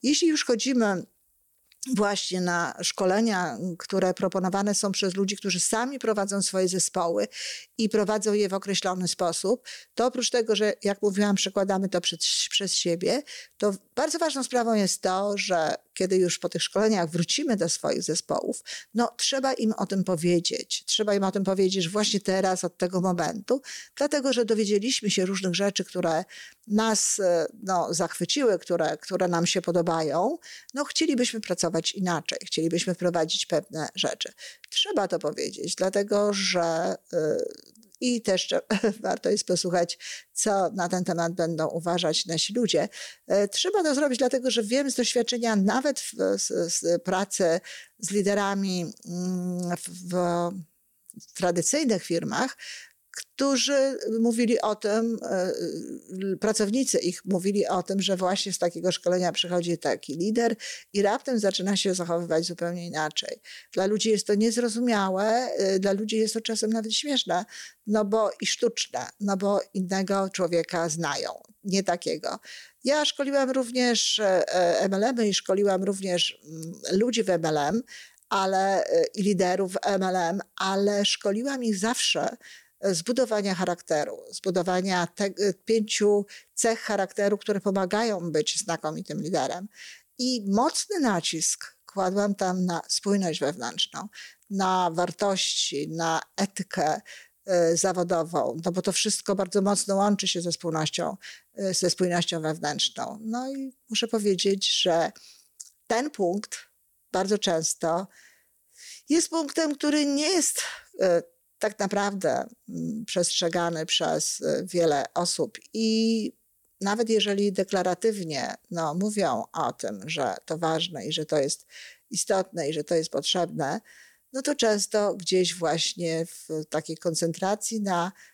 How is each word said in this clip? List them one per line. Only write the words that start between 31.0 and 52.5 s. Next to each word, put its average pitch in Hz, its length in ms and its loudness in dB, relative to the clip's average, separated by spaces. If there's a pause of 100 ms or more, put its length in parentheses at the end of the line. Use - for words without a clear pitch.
pracować 170 520 -2
inaczej, 175 540 -2
chcielibyśmy 170 480 0
wprowadzić 170 520 0
pewne 156 480 -4
rzeczy. - 380 -4 (380)
Trzeba 277 380 0
to 170 100 0
powiedzieć, - 560 -4
dlatego 202 580 2
że, 180 640 0 (160)
e, 156 240 2 (640)
i 247 220 0
też 185 200 2
jeszcze - 180 -2 (220)
<laughs> 220 200 0
warto - 280 0
jest 208 140 0
posłuchać, 175 540 0 (340)
co 196 380 2
na 180 180 -2
ten 180 160 0
temat 170 280 0
będą 165 360 0
uważać 170 580 0
nasi 165 260 -2
ludzie. 233 360 2 (380)
E, 202 220 2
trzeba 381 340 0
to 311 120 2
zrobić, 262 240 2
dlatego 254 320 2
że 226 120 0
wiem 262 280 0
z - 40 -4
doświadczenia 233 600 0
nawet 247 440 2
w, - 140 -8
z, 190 600 0
z 170 280 2
pracy 185 580 0 (380)
z 170 120 -6
liderami, 196 800 0 (140)
mm, 180 720 -2
w, 175 340 -12 (1160)
w - 60 -20
tradycyjnych 185 720 0
firmach, 165 520 -2 (540)